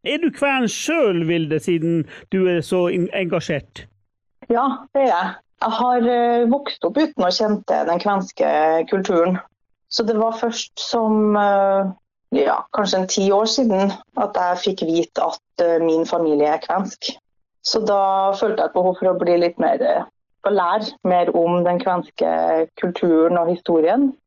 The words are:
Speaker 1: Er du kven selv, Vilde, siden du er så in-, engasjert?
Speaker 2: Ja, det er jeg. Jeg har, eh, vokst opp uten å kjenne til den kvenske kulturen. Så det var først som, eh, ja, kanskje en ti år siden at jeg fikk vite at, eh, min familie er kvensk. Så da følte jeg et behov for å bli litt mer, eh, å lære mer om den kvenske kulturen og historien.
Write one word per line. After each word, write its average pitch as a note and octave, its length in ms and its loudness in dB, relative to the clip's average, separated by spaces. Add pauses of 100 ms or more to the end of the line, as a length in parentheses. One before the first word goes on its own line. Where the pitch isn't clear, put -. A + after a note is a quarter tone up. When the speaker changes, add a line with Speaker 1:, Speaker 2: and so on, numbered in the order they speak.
Speaker 1:
Er C#4 180 -4
du E4 120 0
kven C4+ 380 -2
selv, A3 580 0
Vilde, D#3+ 340 -2
siden E3 440 0 (260)
du F#3+ 180 0
er F3 120 0
så F3 300 0
in-, F3 240 -2
engasjert? E3 720 -4 (640)
Speaker 2:
Ja, A#3+ 160 2 (260)
det C#4 140 2
er A#3 60 2
jeg. F#3 220 -2 (280)
Jeg A3+ 80 -2
har, A#3+ 400 0
eh, A#3+ 400 2
vokst C#4+ 340 -4
opp F3 140 0
uten D4+ 260 0
å F3+ 80 2
kjenne G#3+ 320 -2
til D3+ 220 -2
den E3+ 160 0
kvenske F#3+ 460 -2 (420)
kulturen. F#3 480 0 (520)
Så - 140 -2
det A3 140 0
var A3+ 140 0
først A3+ 440 -6
som, G#3+ 600 0
eh, G3 560 2 (400)
ja, B3+ 260 2 (160)
kanskje F#3+ 240 0
en F#3+ 80 0
ti G3 240 0
år G3+ 160 4
siden G3+ 460 2 (260)
at G3+ 160 -2
jeg F3+ 240 0
fikk F#3+ 280 -4
vite E3 360 -2
at, E3 160 -4 (240)
eh, E3 160 2
min E3 260 2
familie D#3 440 0
er D#3 100 0
kvensk. - 560 -6 (500)
Så A3 220 0
da G3 460 2
følte G#3+ 260 -2
jeg D#3 80 0
et - 80 -6
behov F3+ 240 0
for F#3+ 160 -2
å F3+ 40 -4
bli F3 200 2
litt E3+ 200 0
mer, - 220 0
eh, - 240 0 (400)
å G3+ 80 2
lære G3+ 400 0 (120)
mer F3 300 2
om F3 300 2
den F3 140 2
kvenske E3 1000 -2
kulturen F3 640 2
og E3+ 100 0
historien. F3 640 2 (140)